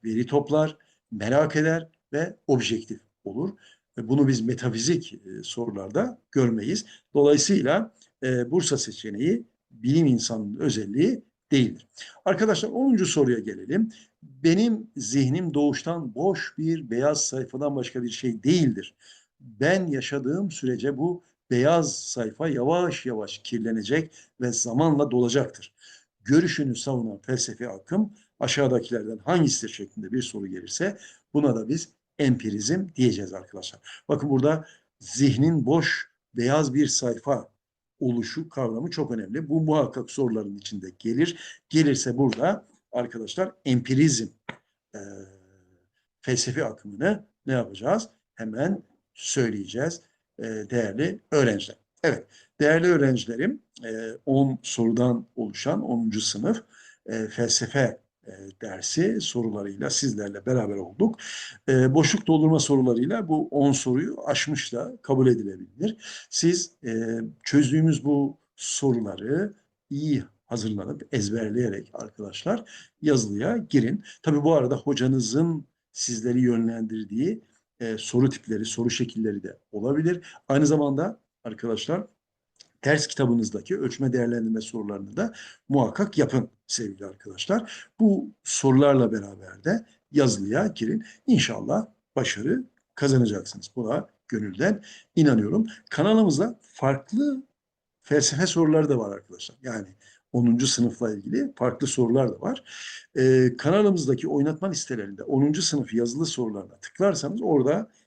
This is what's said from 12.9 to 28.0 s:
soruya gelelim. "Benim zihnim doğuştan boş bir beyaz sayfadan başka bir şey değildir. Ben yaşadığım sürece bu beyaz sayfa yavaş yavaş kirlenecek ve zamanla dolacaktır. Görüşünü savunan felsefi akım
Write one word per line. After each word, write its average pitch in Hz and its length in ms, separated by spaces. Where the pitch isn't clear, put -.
soruya 127 340
gelelim. 110 520
"Benim 190 640
zihnim 139 560
doğuştan 147 600
boş 165 420
bir 160 320
beyaz 135 360
sayfadan 131 500
başka 127 280
bir 120 60
şey 113 340
değildir. 139 520
Ben 143 480
yaşadığım 143 640
sürece 127 460
bu 175 260
beyaz 147 480
sayfa 117 480
yavaş 156 580
yavaş 107 320
kirlenecek 117 760
ve 123 100
zamanla 139 600
dolacaktır. 123 600
Görüşünü 143 520
savunan 117 420
felsefi 123 500
akım 180 460